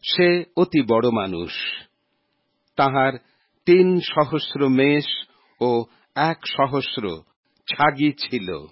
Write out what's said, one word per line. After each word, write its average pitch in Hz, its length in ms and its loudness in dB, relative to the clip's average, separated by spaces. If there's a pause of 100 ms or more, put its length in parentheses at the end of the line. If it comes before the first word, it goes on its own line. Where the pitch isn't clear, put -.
সে 175 400 2 (140)
অতি 170 240 2
বড় 113 280 2
মানুষ, 95 440 -4 (1200)
তাহার 135 380 0 (520)
তিন 185 340 6
সহস্র 143 720 -2
মেষ 143 360 2 (560)
ও 120 240 0 (300)
এক 160 320 -2
সহস্র 123 760 -4 (440)
ছাগি 147 440 0
ছিল। 90 600 -8